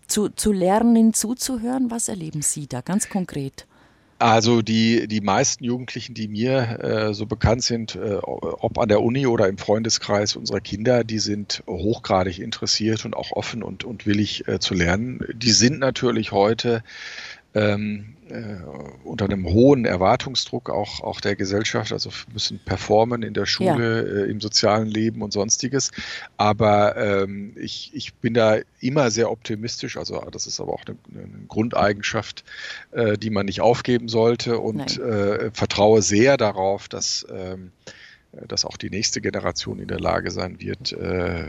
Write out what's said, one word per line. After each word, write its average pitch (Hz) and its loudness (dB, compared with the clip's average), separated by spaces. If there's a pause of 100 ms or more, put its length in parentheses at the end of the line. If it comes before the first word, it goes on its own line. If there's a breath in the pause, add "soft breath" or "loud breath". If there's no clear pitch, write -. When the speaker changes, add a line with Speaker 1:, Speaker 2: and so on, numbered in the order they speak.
Speaker 1:
zu, 208 0
zu - 0
lernen, 226 6
zuzuhören? 247 -2
Was 233 -4
erleben 160 -6
Sie 143 -4
da 123 -6
ganz 185 -2
konkret? 147 -6 (540 soft breath)
Speaker 2:
Also 113 6
die, 113 2
die 110 -2
meisten 104 0
Jugendlichen, 120 -6
die 110 -6
mir, 117 0 (320)
äh, 104 -4
so 104 -6
bekannt 113 2
sind, 113 -4
äh, 101 -4
ob - -4
an 117 2
der 104 4
Uni 127 2
oder 117 4
im 98 -2
Freundeskreis 107 0
unserer - -4
Kinder, 117 0
die 110 -4
sind 104 -4
hochgradig 92 0
interessiert 110 -2
und 113 -8
auch - -8
offen 104 -6
und, 95 -10
und 113 -10
willig, 104 0
äh, 101 -2
zu - -2
lernen. 98 0
Die 117 0
sind 117 4
natürlich 120 0
heute, 113 2 (720 loud breath)
ähm, 104 -2 (140)
äh, 113 -10 (480)
unter 104 -2
einem 95 0
hohen 120 8
Erwartungsdruck 107 0
auch, - -4
auch - -8
der 101 -2
Gesellschaft, 110 -2
also 104 -6
f-, - -14
müssen 107 -6
performen 113 2
in 107 -8
der 104 -2
Schule, - 0 (500)
Speaker 1:
Ja. 98 0
Speaker 2:
äh, 101 0
im 107 -4
sozialen 107 2
Leben 110 0
und 101 -6
sonstiges. 120 -2 (440 loud breath)
Aber, 104 4
ähm, 101 0
ich, - -10
ich - -10
bin 117 -2
da 110 6 (240)
immer 127 2
sehr 110 2
optimistisch, 113 -8
also - -8 (140)
das - -8
ist - -8
aber - -4
auch - -8
eine, - -12 (180)
eine 101 -16
Grundeigenschaft, 104 0 (480 loud breath)
äh, 107 2
die 110 -4
man 101 0
nicht 95 -4
aufgeben 120 2
sollte 117 2
und, 107 -4
Speaker 1:
Nein. 123 -4
Speaker 2:
äh, 104 0
vertraue 107 4
sehr 117 6
darauf, 98 0
dass, - -4
ähm, 92 -10 (800 loud breath)
dass - -2
auch - -8
die 98 -8
nächste 104 -2
Generation 98 -4
in 98 -10
der 92 -6
Lage 90 0
sein 90 -6
wird, 95 -8
äh, 90 -4